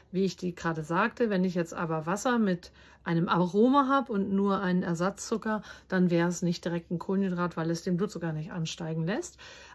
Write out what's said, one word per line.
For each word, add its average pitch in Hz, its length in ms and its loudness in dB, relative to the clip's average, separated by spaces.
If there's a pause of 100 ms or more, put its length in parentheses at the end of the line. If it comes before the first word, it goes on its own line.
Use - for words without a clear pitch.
(120)
wie 190 140 0
ich 180 120 -2
die 175 180 -6
gerade 160 280 -4
sagte. 208 460 0
Wenn 185 140 2
ich 180 120 0
jetzt 170 180 -2
aber 160 320 -4
Wasser 208 340 0
mit 185 320 0 (340)
einem 165 220 2
Aroma 220 640 4
hab 277 200 2
und 196 220 0
nur 196 300 2
einen 180 200 2
Ersatzzucker, 196 800 -2 (280)
dann 185 200 4
wäre 170 200 4
es 175 120 -4
nicht 175 220 -2
direkt 170 260 -4
ein 170 100 -4
Kohlenhydrat, 180 580 -2
weil 165 120 -2
es 170 140 -2
den 180 140 0
Blutzucker 175 340 -2
nicht 156 220 -6
ansteigen 160 520 -4
lässt. 240 320 -4 (380)